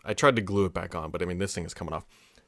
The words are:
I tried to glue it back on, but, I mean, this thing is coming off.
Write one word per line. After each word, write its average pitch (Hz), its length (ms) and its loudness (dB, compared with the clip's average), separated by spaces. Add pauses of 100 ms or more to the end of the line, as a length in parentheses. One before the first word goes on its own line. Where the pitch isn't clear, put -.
I 107 80 -2
tried 135 220 6
to 110 60 2
glue 98 220 2
it 90 80 0
back 90 220 -6
on, 80 160 -6
but, 85 100 -4
I 87 60 -2
mean, 90 120 -2
this 95 160 -2
thing 82 120 -6
is - 80 -10
coming 80 180 -8
off. 78 140 -6 (420)